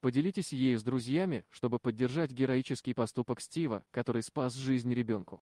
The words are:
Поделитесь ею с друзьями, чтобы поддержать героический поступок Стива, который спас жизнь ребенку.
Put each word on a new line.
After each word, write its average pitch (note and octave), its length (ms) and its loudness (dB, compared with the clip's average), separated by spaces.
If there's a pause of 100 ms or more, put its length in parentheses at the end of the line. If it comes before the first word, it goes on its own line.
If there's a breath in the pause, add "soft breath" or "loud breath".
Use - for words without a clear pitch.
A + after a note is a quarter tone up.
Поделитесь D3+ 520 0
ею B2+ 260 4
с G#2+ 40 -4
друзьями, C3 680 0
чтобы A#2+ 280 -2
поддержать B2+ 540 0
героический B2+ 600 0
поступок A#2+ 460 -2
Стива, C3+ 500 -4
который A#2+ 320 -2
спас B2+ 320 -2
жизнь B2+ 380 0
ребенку. A2 560 -2